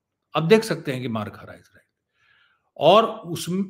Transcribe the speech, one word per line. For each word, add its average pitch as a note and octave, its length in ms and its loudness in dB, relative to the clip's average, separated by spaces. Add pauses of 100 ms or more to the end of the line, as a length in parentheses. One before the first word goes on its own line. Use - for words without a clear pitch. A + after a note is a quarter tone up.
(360)
आप D#3+ 60 -2
देख G#3+ 200 4
सकते D3+ 300 -6
हैं B2+ 100 -8
कि B2+ 60 -6
मार G#2+ 220 -6
खा - 120 -20
रहा F#2 100 -20
है F2+ 60 -20
इजराइल। - 280 -20 (880)
और G3 280 6
उस, F3 640 -6